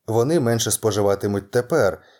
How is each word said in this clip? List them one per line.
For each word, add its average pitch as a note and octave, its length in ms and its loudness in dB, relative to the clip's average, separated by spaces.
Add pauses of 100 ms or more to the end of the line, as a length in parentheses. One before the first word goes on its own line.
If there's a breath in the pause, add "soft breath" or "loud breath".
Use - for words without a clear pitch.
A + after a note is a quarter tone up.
вони A#2+ 320 0
менше A#2 320 0
споживатимуть G2+ 800 -2
тепер A#2+ 500 0 (180 soft breath)